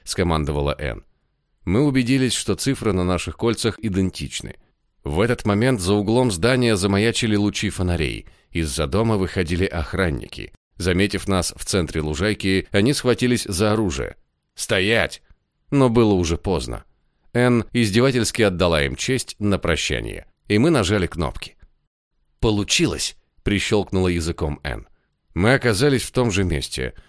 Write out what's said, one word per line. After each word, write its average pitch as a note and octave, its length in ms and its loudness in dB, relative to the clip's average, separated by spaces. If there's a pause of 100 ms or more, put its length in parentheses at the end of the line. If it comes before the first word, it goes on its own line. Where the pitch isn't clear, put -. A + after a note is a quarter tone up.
скомандовала D2+ 720 -2
Энн. A1+ 260 -8 (600)
Мы F#2+ 160 2
убедились, C3 540 2
что - 220 -2
цифры B2+ 360 -2
на F2+ 120 0
наших F2+ 340 -2
кольцах A2+ 420 -2
идентичны. F#2 760 -4 (460)
В D2+ 180 -2
этот A#2 260 0
момент A2 340 2
за F#2 140 0
углом A2 360 2
здания A2+ 460 2
замаячили G#2 600 0
лучи G2+ 340 0
фонарей. D#2+ 560 -4 (240)
Из-за D#2 360 -2
дома G#2+ 300 0
выходили F2+ 480 -2
охранники. D#2+ 880 -4 (240)
Заметив F#2 500 0
нас F#2 300 0
в - 80 -12
центре E2 380 -2
лужайки, F#2+ 680 -2
они G#2+ 220 4
схватились B2 520 0
за G#2 280 0
оружие. D2 440 -2 (380)
«Стоять!» G2+ 680 0 (480)
Но C3+ 180 4
было A2+ 240 4
уже E2+ 240 2
поздно. B1 480 -4 (480)
Энн A#2+ 400 2
издевательски A#2+ 680 2
отдала F2 420 2
им C2 100 -4
честь - 440 -4
на G2+ 200 0
прощание, A#1 680 -4 (220)
и G#2 100 4
мы D3+ 120 6
нажали G2+ 360 2
кнопки. - 500 -8 (840)
«Получилось!» — G#2 760 0 (260)
прищелкнула G2 680 0
языком E2 540 -2
Энн. A#1 240 -8 (480)
Мы B2+ 200 4
оказались B2 480 2
в - 100 -8
том A#2+ 180 0
же F#2+ 140 0
месте, C2 500 -4 (140)